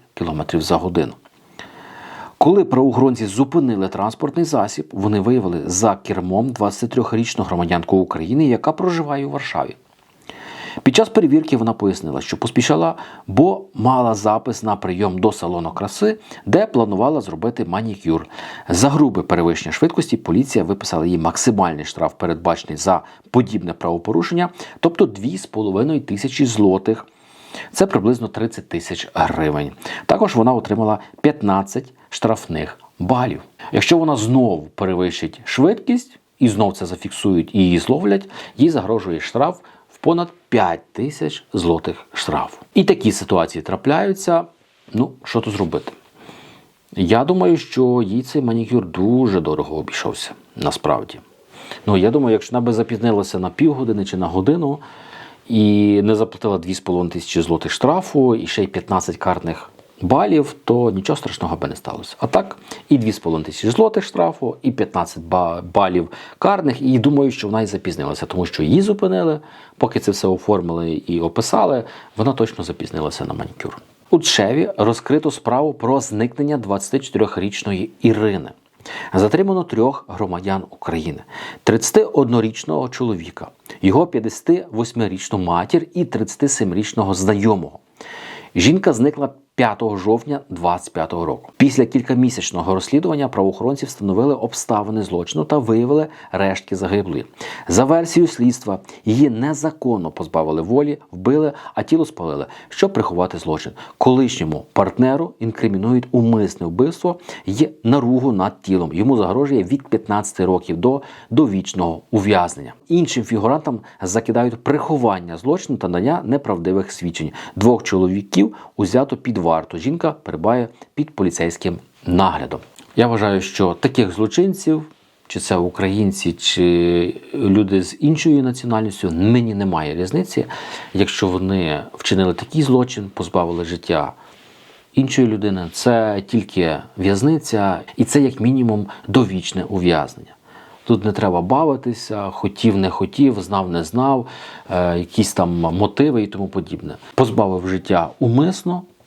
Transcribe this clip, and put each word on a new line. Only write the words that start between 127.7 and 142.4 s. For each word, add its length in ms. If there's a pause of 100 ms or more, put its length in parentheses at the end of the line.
з 180
іншою 420
національністю, 680
мені 440
немає 400
різниці. 520 (480)
Якщо 340
вони 540 (120)
вчинили 400
такий 280
злочин, 520
позбавили 500
життя 480 (800)
іншої 340
людини, 440
це 540
тільки 500 (220)
в'язниця, 840 (160)
і 80
це 160
як 200
мінімум 460 (220)
довічне 560
ув'язнення. 680 (500)
Тут 200
не 80
треба 280
бавитися, 920
хотів, 460